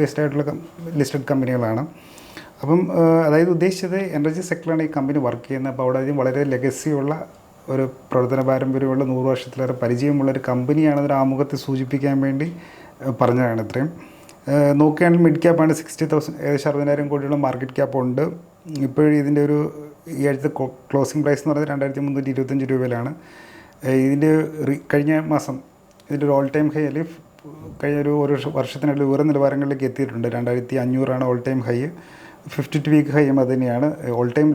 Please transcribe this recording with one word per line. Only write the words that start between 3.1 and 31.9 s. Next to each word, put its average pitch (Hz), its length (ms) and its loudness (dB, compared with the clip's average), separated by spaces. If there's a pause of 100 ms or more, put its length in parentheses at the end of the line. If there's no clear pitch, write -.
അതായത് 160 300 6
ഉദ്ദേശിച്ചത് 185 420 0 (200)
എനർജി 160 300 0
സെക്ടറിലാണ് 160 340 -2
ഈ 156 140 -2
കമ്പനി 143 300 0
വർക്ക് 120 220 -4
ചെയ്യുന്നത്. 135 240 -4
അപ്പോൾ 127 140 -4
അവിടെ 127 160 2
ആദ്യം 143 200 0
വളരെ 131 200 0 (100)
ലെഗസിയുള്ള 135 600 -2 (600)
ഒരു 135 120 0 (260)
പ്രവർത്തന 127 380 2
പാരമ്പര്യമുള്ള 131 640 0
നൂറ് 127 220 -2
വർഷത്തിലേറെ 131 500 -4
പരിചയമുള്ള 135 520 0
ഒരു 135 140 -6
കമ്പനിയാണെന്നൊരു 143 760 2
ആമുഖത്തെ 135 420 0
സൂചിപ്പിക്കാൻ 135 520 -2 (100)
വേണ്ടി, 139 200 -2 (560)
ഏഹ്, 127 180 -4
പറഞ്ഞതാണ് 120 460 2
ഇത്രയും. 127 240 -4 (600)
ഏഹ്, 143 280 4
നോക്കുകയാണെങ്കിൽ 170 460 4
മിഡ് 156 180 2
ക്യാപ്പാണ് 165 360 4
സിക്സ്റ്റി - 320 -6
തൗസൻഡ്, 151 340 -2
ഏകദേശം 143 240 0
അറുപതിനായിരം 143 420 0
കോടിയോളം 143 340 -2
മാർക്കറ്റ് 127 320 -4
ക്യാപ്പ് 139 260 0
ഉണ്ട്. 127 200 0 (640)
ഇപ്പോഴും 151 340 4
ഇതിൻ്റെ 147 260 2
ഒരു 147 100 2 (600)
ഈ 135 100 -2
ആഴ്ചത്തെ 135 300 -2
ക്ലോ-, 131 160 -6 (160)
ക്ലോസിംഗ് 139 340 0
പ്രൈസ് 143 180 2
എന്ന് 151 100 0
പറയുന്നത് 147 200 -2
രണ്ടായിരത്തി 139 340 -4
മുന്നൂറ്റി 135 280 -2
ഇരുപത്തഞ്ച് 135 380 -2
രൂപയിലാണ്. 127 400 -2 (760)
ഏഹ്, 131 180 4
ഇതിൻ്റെ 143 240 4 (380)
re-, 143 140 -2 (120)
കഴിഞ്ഞ 151 260 2 (120)
മാസം 139 240 -2 (520)
ഇതിൻ്റെ 147 180 -2
ഒരു 143 120 4
all 139 160 0
time 151 200 2
high 151 160 0
അല്ലെങ്കിൽ 160 260 -6 (640)
കഴിഞ്ഞ 147 240 -2
ഒരു, 147 80 2 (120)
ഒരു 139 120 2
വർഷ-, 131 220 -6
വർഷത്തിനുള്ളിൽ 139 520 0
ഉയർന്ന 147 220 2
നിലവാരങ്ങളിലേക്ക് 139 580 0
എത്തിയിട്ടുണ്ട്. 117 460 -4
രണ്ടായിരത്തി 123 480 -2
അഞ്ഞൂറാണ് 131 480 0
all 120 160 -2
time 131 220 -2
high. 123 200 -2 (640)